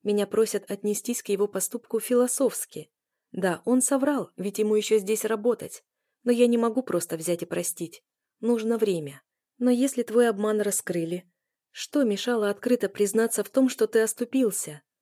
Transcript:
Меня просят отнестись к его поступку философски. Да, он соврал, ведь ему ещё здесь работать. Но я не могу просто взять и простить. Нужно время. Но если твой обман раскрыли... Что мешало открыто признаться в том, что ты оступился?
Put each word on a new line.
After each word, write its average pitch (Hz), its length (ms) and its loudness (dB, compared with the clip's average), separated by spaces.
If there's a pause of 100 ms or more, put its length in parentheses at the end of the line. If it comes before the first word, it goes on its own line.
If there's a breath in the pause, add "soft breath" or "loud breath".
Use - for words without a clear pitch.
Меня 208 240 0
просят 214 440 0
отнестись 208 520 -4
к - 60 -12
его 202 180 0
поступку 214 540 -6
философски. 247 880 0 (420)
Да, 180 320 -2
он 247 180 2
соврал, 277 540 0
ведь 196 220 -6
ему 214 160 2
ещё 214 240 2
здесь 214 260 -2
работать. 220 600 -4 (400)
Но 240 80 2
я 240 140 6
не 240 120 4
могу 233 240 0
просто 165 340 -4
взять 170 260 -2
и - 40 -8
простить. - 560 -8 (380)
Нужно 226 380 0
время. 165 440 -2 (360)
Но 247 120 2
если 247 320 2
твой 233 260 2
обман 214 340 0
раскрыли... 175 680 -4 (400)
Что - 320 -2
мешало 214 480 0
открыто 220 380 0
признаться 208 560 0
в - 60 -10
том, 269 180 4
что - 180 0
ты 226 140 2
оступился? 220 840 -2 (200)